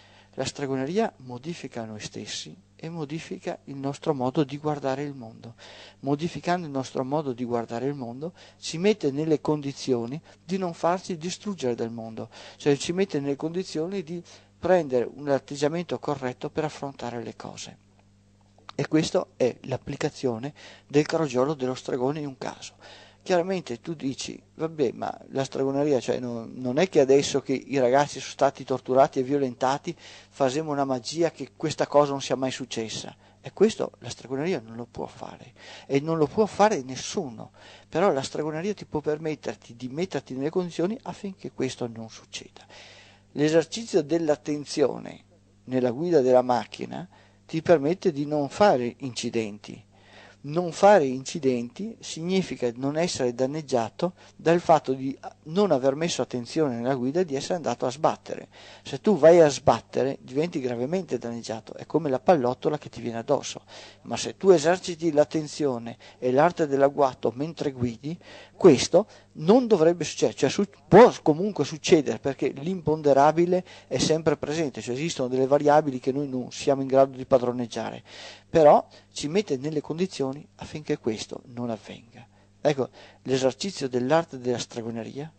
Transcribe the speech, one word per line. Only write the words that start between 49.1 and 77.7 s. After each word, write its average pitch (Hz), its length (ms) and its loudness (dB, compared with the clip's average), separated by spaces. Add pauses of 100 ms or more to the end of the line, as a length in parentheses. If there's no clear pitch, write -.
Non 160 280 -4
fare 196 320 8
incidenti 131 960 -4
significa 160 760 -2
non 139 220 -4
essere 139 360 0
danneggiato 131 800 -2 (220)
dal 170 240 2
fatto 151 320 4
di 135 260 -4 (260)
non 180 280 2
aver 135 240 4
messo 165 260 -2
attenzione 127 540 -2
nella 123 200 -2
guida 135 260 -2
e 185 40 0
di 139 100 -6
essere 165 200 -4
andato 135 300 -4
a 127 60 -2
sbattere. - 580 -4 (340)
Se - 160 -10
tu 202 180 2
vai 165 220 10
a 156 80 10
sbattere, 127 720 0
diventi 160 400 -4
gravemente 127 580 -4
danneggiato, 113 580 -8
è - 100 -14
come 151 240 -2
la 127 100 0
pallottola 151 580 2
che - 120 -12
ti - 100 -16
viene 117 200 -6
addosso. - 420 -2 (400)
Ma - 160 -8
se - 180 -6
tu 190 140 0
eserciti 170 640 4
l'attenzione 143 840 -2 (220)
e 127 140 0
l'arte 160 340 4
dell'agguato 139 640 2
mentre 147 380 -6
guidi, 127 480 -6 (440)
questo 175 440 8 (260)
non 220 340 4
dovrebbe 170 360 4
succedere, 135 340 -2
cioè 135 120 2
su-, - 160 -2 (220)
può 208 240 12 (100)
comunque 160 440 0
succedere 135 540 2
perché 139 300 -2
l'imponderabile 156 1160 2 (220)
è 135 100 -4
sempre 156 400 2
presente, 143 440 -4
cioè 120 120 -6
esistono 139 340 -4
delle 131 200 0
variabili 147 520 4
che 135 120 -2
noi 143 160 -2
non 127 240 -8
siamo 139 300 0
in 135 60 -4
grado 135 300 4
di 131 80 -10
padroneggiare, 120 800 -2 (460)